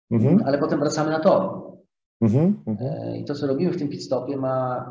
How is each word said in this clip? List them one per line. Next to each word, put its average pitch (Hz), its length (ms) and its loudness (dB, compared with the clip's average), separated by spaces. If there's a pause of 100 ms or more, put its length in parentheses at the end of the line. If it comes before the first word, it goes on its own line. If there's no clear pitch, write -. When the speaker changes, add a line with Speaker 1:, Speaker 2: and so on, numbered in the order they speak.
(100)
Speaker 1:
Mhm. 127 360 4
Speaker 2:
Ale 139 120 2
potem 156 220 0
wracamy 151 300 0
na 156 100 0
tor. - 440 2 (560)
Speaker 1:
Mhm, 143 460 4
mhm. 113 260 -4
Speaker 2:
E, 113 260 -8
i 117 60 -8
to, 143 100 -6
co 143 120 -4
robimy 151 260 0
w - 60 -4
tym 143 100 -4
pit - 160 -10
stopie, 143 320 -4
ma, 127 540 -4